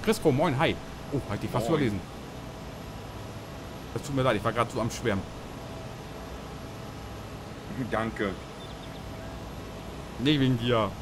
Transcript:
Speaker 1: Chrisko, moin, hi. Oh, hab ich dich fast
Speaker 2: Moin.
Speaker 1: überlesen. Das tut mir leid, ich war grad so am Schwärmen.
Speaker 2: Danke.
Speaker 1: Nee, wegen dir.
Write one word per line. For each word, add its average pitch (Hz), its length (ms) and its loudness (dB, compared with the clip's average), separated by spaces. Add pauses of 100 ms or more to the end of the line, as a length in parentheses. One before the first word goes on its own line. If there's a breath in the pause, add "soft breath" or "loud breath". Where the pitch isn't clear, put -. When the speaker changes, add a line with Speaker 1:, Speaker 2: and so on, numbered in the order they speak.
Speaker 1:
Chrisko, 208 280 6
moin, 139 280 6
hi. 147 160 6 (380)
Oh, 135 160 2
hab 101 60 0
ich 101 60 -2
dich 107 80 -2
fast 117 200 2
Speaker 2:
Moin. 160 100 6
Speaker 1:
überlesen. 104 220 4 (1900)
Das - 100 -4
tut 143 120 -2
mir 131 60 4
leid, 131 140 8
ich 101 80 2
war 113 80 4
grad 113 180 2
so 117 120 -2
am 113 100 2
Schwärmen. 101 320 2 (2750)
Speaker 2:
Danke. 107 420 2 (1900)
Speaker 1:
Nee, 143 200 6
wegen 127 200 6
dir. 113 320 4 (100)